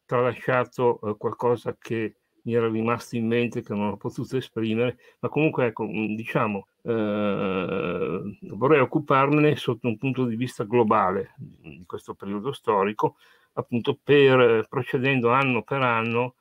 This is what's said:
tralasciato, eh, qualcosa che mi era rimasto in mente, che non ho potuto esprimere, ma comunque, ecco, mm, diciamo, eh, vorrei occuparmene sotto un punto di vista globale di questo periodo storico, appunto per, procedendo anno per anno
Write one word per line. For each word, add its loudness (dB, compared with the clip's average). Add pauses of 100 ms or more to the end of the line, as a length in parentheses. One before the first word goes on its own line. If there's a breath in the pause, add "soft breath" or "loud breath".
tralasciato, 0
eh, -4
qualcosa -2
che -6 (260)
mi -4
era 2
rimasto -2
in -2
mente, 0
che -8
non -2
ho -6
potuto -6
esprimere, -2 (220 soft breath)
ma -4
comunque, 2
ecco, -4
mm, -4
diciamo, -4 (160)
eh, -2
vorrei 2
occuparmene 2
sotto -4
un -2
punto -2
di -4
vista -6
globale 2
di -20
questo -14
periodo -8
storico, 0 (380 soft breath)
appunto -2
per, 6
procedendo 0
anno 2
per -4
anno 0